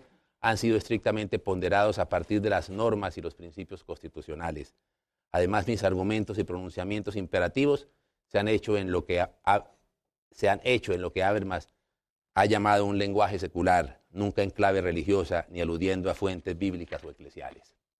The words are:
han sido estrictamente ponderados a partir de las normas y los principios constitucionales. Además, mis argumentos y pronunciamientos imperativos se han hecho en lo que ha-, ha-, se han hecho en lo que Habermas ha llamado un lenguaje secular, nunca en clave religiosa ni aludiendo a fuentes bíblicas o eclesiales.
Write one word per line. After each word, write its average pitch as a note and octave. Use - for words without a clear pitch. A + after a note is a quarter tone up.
han A2+
sido A#2
estrictamente G#2+
ponderados F#2+
a F2
partir F2+
de G#2
las F#2+
normas G2+
y F2
los D#2+
principios F2
constitucionales. D#2+
Además, F#2
mis A2
argumentos G2
y G2+
pronunciamientos F#2
imperativos G2+
se G#2
han G2+
hecho G#2+
en F#2+
lo F2
que F2
ha-, F2+
ha-, G2+
se -
han G2+
hecho A#2+
en F2+
lo F2
que F#2
Habermas F#2+
ha G2
llamado G#2
un G2+
lenguaje G2+
secular, F2
nunca G2+
en G2
clave G2
religiosa F2
ni F2
aludiendo F2+
a F#2
fuentes F#2
bíblicas F2
o D#2+
eclesiales. -